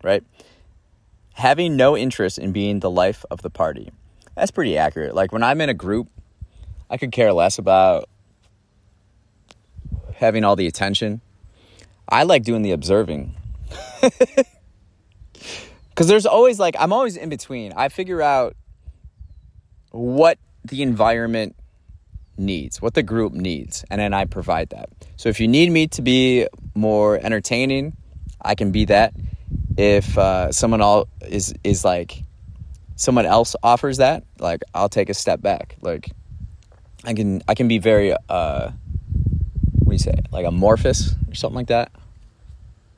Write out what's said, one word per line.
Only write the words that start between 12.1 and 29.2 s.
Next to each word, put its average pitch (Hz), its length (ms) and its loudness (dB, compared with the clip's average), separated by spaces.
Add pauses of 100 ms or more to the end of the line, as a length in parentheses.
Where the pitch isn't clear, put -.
like 165 180 4
doing 110 200 -2
the 98 100 0
observing. 82 640 -2 (640)
<laughs> - 40 0 (1900)
'Cause 165 120 2
there's 208 200 4
always, 226 340 4
like, 170 180 0
I'm 165 140 2
always 226 240 0
in 165 120 -12
between. 123 480 -10
I 131 120 0
figure 180 340 -6
out 135 320 2 (1400)
what 131 480 2 (260)
the 139 180 -8
environment 113 760 0 (800)
needs, 90 440 -6
what 113 140 -4
the 156 80 0
group 110 300 -2
needs, 82 580 -8
and 101 100 -4
then 101 140 -2
I 98 100 0
provide 82 460 -4
that. - 200 -16 (260)
So - 120 -4
if 110 120 -2
you 113 80 2
need 165 240 4
me 160 160 2
to - 140 -8
be 127 440 2 (300)
more 104 420 2
entertaining, 131 800 -2 (440)
I 104 140 0
can 104 160 -2
be 104 140 2
that. 101 280 4 (640)